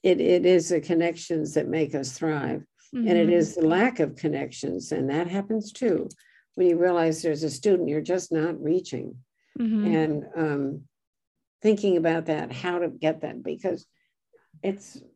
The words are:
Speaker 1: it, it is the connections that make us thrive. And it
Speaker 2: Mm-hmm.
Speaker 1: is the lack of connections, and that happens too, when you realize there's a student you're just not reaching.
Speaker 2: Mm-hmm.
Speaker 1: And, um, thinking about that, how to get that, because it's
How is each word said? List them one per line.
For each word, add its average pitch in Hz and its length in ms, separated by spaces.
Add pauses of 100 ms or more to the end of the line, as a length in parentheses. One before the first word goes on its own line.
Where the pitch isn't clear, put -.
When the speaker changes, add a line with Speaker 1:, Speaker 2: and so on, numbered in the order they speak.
Speaker 1:
it, 185 180
it 180 240
is 175 240
the 165 120
connections 165 720
that 151 120
make 156 280
us 135 220
thrive. 151 460 (300)
And 233 140
it 170 200
Speaker 2:
Mm-hmm. 175 80
Speaker 1:
is 160 200
the 165 100
lack 196 360
of - 160
connections, 147 760
and 139 180
that 160 180
happens 202 440
too, - 380 (460)
when 185 120
you 170 100
realize 165 440
there's 156 220
a 151 60
student 185 380
you're 151 140
just 180 320
not 160 280
reaching. 160 540 (420)
Speaker 2:
Mm-hmm. 220 360
Speaker 1:
And, 156 320 (100)
um, 147 460 (800)
thinking 202 340
about 165 300
that, 156 260
how 175 280
to 170 100
get 160 320
that, 120 220
because - 420 (760)
it's 196 360 (160)